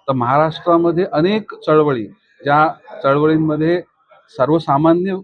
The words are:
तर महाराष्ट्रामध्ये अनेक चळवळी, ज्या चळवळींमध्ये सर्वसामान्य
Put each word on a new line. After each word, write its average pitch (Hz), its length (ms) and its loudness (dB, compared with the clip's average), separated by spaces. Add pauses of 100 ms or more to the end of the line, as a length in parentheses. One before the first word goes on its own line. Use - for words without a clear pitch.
तर 135 40 -4
महाराष्ट्रामध्ये 160 1000 0
अनेक 196 420 -2
चळवळी, 147 520 0 (380)
ज्या 151 240 2 (340)
चळवळींमध्ये 156 800 0 (540)
सर्वसामान्य 165 880 0